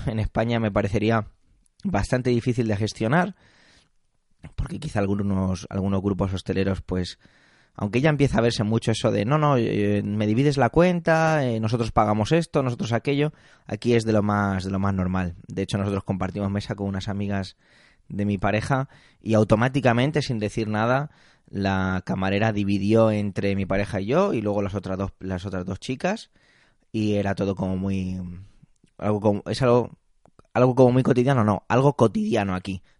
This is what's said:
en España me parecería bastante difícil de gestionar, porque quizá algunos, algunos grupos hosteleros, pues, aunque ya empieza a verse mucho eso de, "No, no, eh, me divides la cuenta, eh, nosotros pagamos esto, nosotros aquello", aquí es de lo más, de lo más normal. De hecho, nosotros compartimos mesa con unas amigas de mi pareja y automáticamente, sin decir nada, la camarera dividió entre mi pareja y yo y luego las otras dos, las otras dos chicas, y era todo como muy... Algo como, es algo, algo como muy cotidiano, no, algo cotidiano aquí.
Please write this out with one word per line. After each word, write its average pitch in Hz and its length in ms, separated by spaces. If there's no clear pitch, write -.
en 110 120
España 113 400
me 110 120
parecería 104 580
bastante 127 460
difícil 120 360
de 107 80
gestionar, 113 580
porque - 240
quizá 107 200
algunos, 98 720
algunos 95 320
grupos 95 320
hosteleros, 95 480
pues, 90 380
aunque 104 260
ya 156 80
empieza 139 280
a 113 40
verse 117 220
mucho 113 280
eso 110 200
de, 107 140
"No, 139 120
no, 147 200
eh, 104 460
me 104 240
divides 135 300
la 123 120
cuenta, 160 760
eh, 117 140
nosotros 110 320
pagamos 107 400
esto, 160 300
nosotros 120 320
aquello", 143 400
aquí 117 280
es 113 120
de 110 80
lo 104 80
más, 101 440
de 95 60
lo 95 80
más 98 140
normal. 92 420
De 95 160
hecho, - 140
nosotros 98 260
compartimos 98 480
mesa 101 240
con 101 120
unas 98 200
amigas 101 500
de 101 160
mi 101 120
pareja 107 520
y 110 120
automáticamente, 123 880
sin 123 180
decir 107 280
nada, 120 420
la 95 560
camarera 98 480
dividió 101 580
entre 101 440
mi 98 100
pareja 98 360
y 98 60
yo 180 260
y 120 80
luego 104 200
las 101 140
otras 95 220
dos, 98 220
las 95 260
otras 92 200
dos 95 140
chicas, 180 500
y 107 240
era 98 200
todo 98 200
como 95 220
muy... 92 440
Algo 104 220
como, 104 280
es 107 160
algo, 120 280
algo 123 220
como 127 160
muy 127 120
cotidiano, 123 400
no, 104 240
algo 135 280
cotidiano 107 580
aquí. 95 300